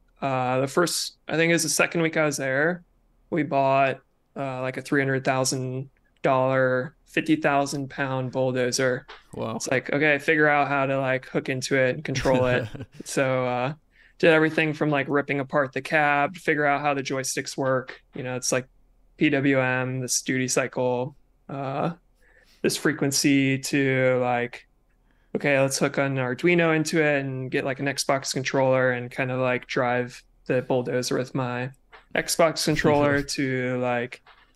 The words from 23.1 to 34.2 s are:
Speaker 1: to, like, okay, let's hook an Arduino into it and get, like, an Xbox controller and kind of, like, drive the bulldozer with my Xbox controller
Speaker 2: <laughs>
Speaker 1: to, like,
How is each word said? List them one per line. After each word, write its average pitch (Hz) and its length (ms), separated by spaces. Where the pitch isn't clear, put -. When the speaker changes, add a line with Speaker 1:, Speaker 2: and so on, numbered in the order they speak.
Speaker 1:
to, 131 640
like, 123 480
okay, 143 240
let's 135 180
hook 143 200
an 139 180
Arduino 160 580
into 156 280
it 147 180
and 131 300
get, 143 140
like, 135 160
an 139 60
Xbox 135 460
controller 131 600
and 123 180
kind 131 220
of, 127 80
like, 123 260
drive 123 560
the 127 160
bulldozer 127 560
with 127 160
my 123 360
Xbox 160 500
controller 147 580
Speaker 2:
<laughs> 139 120
Speaker 1:
to, 127 460
like, 123 420